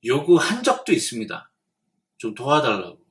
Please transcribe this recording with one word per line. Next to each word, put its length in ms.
요구한 580
적도 300
있습니다. 580
좀 160
도와달라고. 680